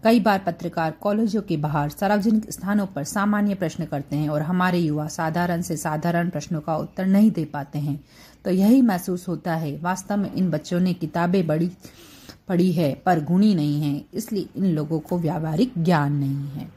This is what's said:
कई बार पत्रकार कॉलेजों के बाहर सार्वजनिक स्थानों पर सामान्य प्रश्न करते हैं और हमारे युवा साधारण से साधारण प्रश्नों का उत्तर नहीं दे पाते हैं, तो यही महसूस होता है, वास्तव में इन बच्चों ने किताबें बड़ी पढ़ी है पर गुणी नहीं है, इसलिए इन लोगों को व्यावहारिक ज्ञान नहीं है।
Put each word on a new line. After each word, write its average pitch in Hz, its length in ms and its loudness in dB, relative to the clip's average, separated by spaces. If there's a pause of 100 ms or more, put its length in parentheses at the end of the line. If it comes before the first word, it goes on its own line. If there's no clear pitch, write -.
कई 226 160 6
बार 196 180 2
पत्रकार 170 520 -4
कॉलेजों 208 520 -2
के 180 140 -2
बाहर 147 320 -2
सार्वजनिक 208 640 0
स्थानों 196 340 -2
पर 143 180 -6
सामान्य 208 500 0
प्रश्न 170 300 -4
करते 143 320 -6
हैं 151 120 0
और 151 140 -2
हमारे 180 360 0
युवा 151 300 0
साधारण 170 540 -2
से 170 140 -4
साधारण 170 540 -2
प्रश्नों 151 300 -6
का 160 160 -4
उत्तर 160 300 -4
नहीं 202 240 6
दे 165 140 -2
पाते 147 340 -8
हैं, 143 260 -4 (400)
तो 196 60 -2
यही 208 320 6
महसूस 180 460 0
होता 165 260 -2
है, 151 240 -4
वास्तव 185 380 -4
में 196 180 -2
इन 185 160 2
बच्चों 156 300 -2
ने 185 120 2
किताबें 175 540 0
बड़ी 165 240 0 (800)
पढ़ी 180 240 4
है 151 220 0
पर 165 300 0
गुणी 190 300 4
नहीं 147 280 0
है, 143 220 -2 (100)
इसलिए 185 320 -4 (100)
इन 190 80 -2
लोगों 156 360 0
को 180 180 -4
व्यावहारिक 160 600 -2
ज्ञान 156 340 4
नहीं 139 360 -2
है। 135 280 -12